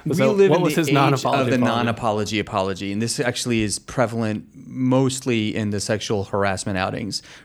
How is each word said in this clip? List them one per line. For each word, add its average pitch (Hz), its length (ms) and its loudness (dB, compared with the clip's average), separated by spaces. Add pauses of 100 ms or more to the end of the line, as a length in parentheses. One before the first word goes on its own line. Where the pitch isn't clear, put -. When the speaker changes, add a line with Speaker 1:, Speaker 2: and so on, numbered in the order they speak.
Speaker 1:
We 156 120 -2
Speaker 2:
So 214 160 4
Speaker 1:
live 196 180 6
Speaker 2:
what - 60 6
Speaker 1:
in 180 80 2
Speaker 2:
was 156 100 0
Speaker 1:
the 170 60 2
Speaker 2:
his 151 80 0
Speaker 1:
age 135 60 2
Speaker 2:
non-apology 135 480 4
Speaker 1:
of 123 80 2
the 131 60 2
Speaker 2:
apology? 120 200 2
Speaker 1:
non-apology 110 640 0
apology, 98 520 -2
and 101 80 -2
this 117 200 -2
actually 120 420 -2
is 101 160 -2
prevalent 113 720 -4 (180)
mostly 127 880 0
in 107 160 -2
the 101 100 -4
sexual 104 440 -2
harassment 98 540 -2
outings, 95 440 -4 (220)